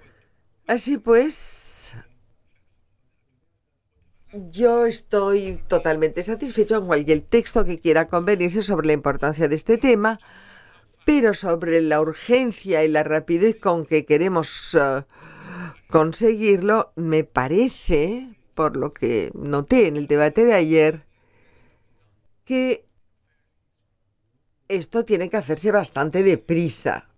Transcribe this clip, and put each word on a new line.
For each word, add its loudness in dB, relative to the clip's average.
Así -4
pues, -2
yo 0
estoy 0
totalmente 0
satisfecho -2
con -6
cualquier 2
texto 2
que 0
quiera 2
convenirse 0
sobre -2
la 2
importancia -2
de 0
este 0
tema, 0
pero 4
sobre 0
la 0
urgencia -2
y 2
la 0
rapidez 0
con -2
que -2
queremos, -2
eh, 0
conseguirlo, 0
me -2
parece, -2
por -2
lo -6
que -4
noté 0
en -4
el -6
debate 2
de 4
ayer, 2
que -2
esto -4
tiene -2
que -6
hacerse -4
bastante 0
deprisa. -2